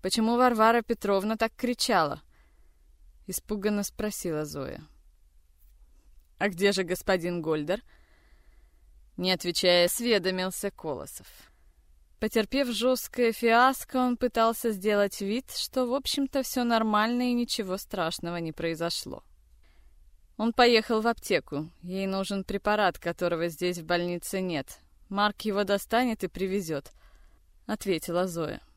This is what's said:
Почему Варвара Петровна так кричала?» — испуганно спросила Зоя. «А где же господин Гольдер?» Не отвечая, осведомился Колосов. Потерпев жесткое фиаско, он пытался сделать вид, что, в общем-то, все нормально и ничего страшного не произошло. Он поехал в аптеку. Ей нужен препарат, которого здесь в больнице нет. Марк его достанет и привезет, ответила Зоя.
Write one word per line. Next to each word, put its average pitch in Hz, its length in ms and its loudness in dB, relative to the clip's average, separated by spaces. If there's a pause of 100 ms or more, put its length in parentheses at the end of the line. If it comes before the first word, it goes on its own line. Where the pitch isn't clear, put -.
Почему 220 340 0
Варвара 233 460 6
Петровна 214 560 0
так 220 180 -2
кричала?» — 180 640 0 (1040)
испуганно 202 560 -2
спросила 175 600 -6
Зоя. 143 400 -8 (1600)
«А 202 100 2
где 196 240 2
же 190 100 0
господин 175 580 -2
Гольдер?» 156 400 -2 (1400)
Не 185 140 0
отвечая, 175 540 4
осведомился 190 880 0
Колосов. - 560 -10 (920)
Потерпев 233 500 0
жесткое 240 600 0
фиаско, 240 680 2
он 247 200 2
пытался 226 540 0
сделать 202 500 0
вид, 214 300 -4
что, - 340 -2
в 240 80 -2
общем-то, 269 500 -2
все 254 200 -2
нормально 226 680 2
и 240 40 0
ничего 214 440 -2
страшного 170 600 -4
не 165 140 -6
произошло. 165 720 -6 (1120)
Он 226 140 0
поехал 226 500 6
в 214 60 2
аптеку. 156 600 -2 (120)
Ей 190 260 -6
нужен 190 360 -4
препарат, 202 560 0
которого 170 480 -2
здесь 175 300 -4
в 160 80 -12
больнице 175 560 -2
нет. 170 380 -6 (280)
Марк 202 340 0
его 208 220 0
достанет 220 600 0
и 185 40 -4
привезет, 180 640 -4 (760)
ответила 185 600 -2
Зоя. 165 340 -6 (160)